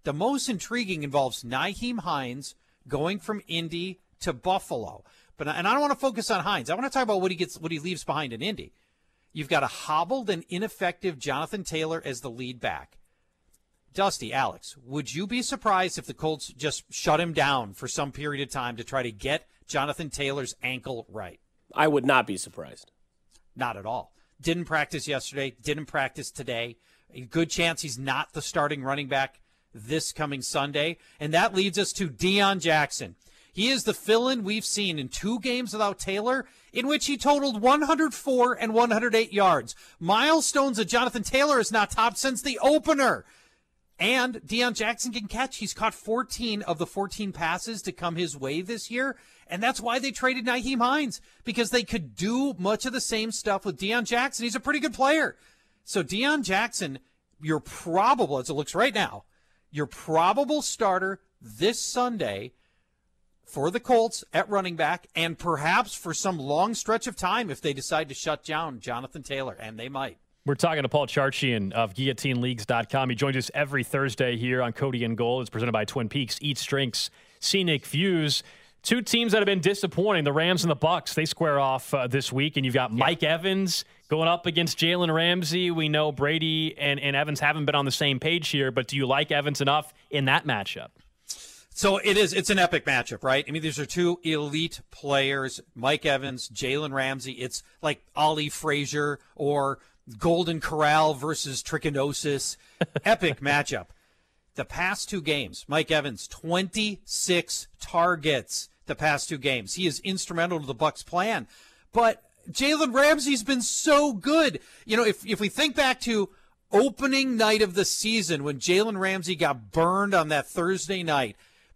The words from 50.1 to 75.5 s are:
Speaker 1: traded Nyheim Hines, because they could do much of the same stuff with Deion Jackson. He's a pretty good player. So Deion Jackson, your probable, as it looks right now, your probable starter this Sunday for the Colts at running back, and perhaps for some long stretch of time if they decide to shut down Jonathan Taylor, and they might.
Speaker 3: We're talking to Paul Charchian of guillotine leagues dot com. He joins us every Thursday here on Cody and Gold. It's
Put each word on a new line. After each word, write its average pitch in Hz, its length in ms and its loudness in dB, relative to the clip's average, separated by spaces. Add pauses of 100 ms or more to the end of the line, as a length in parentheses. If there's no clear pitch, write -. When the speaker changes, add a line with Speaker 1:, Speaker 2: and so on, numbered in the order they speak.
Speaker 1:
traded 254 340 -2
Nyheim 254 320 0
Hines, 254 420 2 (240)
because 233 260 -2
they 247 120 2
could 156 320 -6
do 233 420 0
much 208 300 -2
of 240 60 -2
the 262 80 -4
same 220 320 -2
stuff 196 320 -2
with 180 140 -6
Deion 220 260 0
Jackson. 240 400 -2
He's 233 100 -4
a 247 60 -2
pretty 294 200 -2
good 247 140 -2
player. 277 420 2 (480)
So 185 200 -2
Deion 254 400 0
Jackson, 190 560 -2 (420)
your 156 160 2
probable, 185 800 2
as 127 100 -6
it 156 60 -4
looks 147 220 -4
right 220 180 2
now, 151 300 -2 (480)
your 147 140 -2
probable 202 760 2
starter 190 580 0 (220)
this 135 380 -2
Sunday 147 720 -2 (920)
for 147 260 -2
the 233 100 -4
Colts 233 420 2 (100)
at 190 160 2
running 185 280 -2
back, 160 400 -2
and 165 200 -2
perhaps 170 580 0
for 165 200 -8
some 185 240 -2
long 151 360 0
stretch 220 340 -2
of 202 80 -10
time 196 340 -2
if 131 100 -6
they 147 120 -2
decide 151 360 -2
to 135 60 -12
shut - 300 -4
down 156 340 -4
Jonathan 123 460 -8
Taylor, 135 340 -6
and 110 200 -14
they 120 100 -10
might. 135 300 -8 (280)
Speaker 3:
We're 143 80 2
talking 160 280 2
to 127 60 -2
Paul 147 200 2
Charchian 123 640 0
of 110 220 0
guillotine 131 460 -2
leagues 120 240 -4
dot 117 240 0
com. 135 220 0
He 117 60 -2
joins 135 200 0
us 127 160 -2
every 139 300 -2
Thursday 131 540 0
here 127 260 0
on 120 100 -2
Cody 127 320 -2
and 113 120 0
Gold. 120 260 0
It's 110 80 -8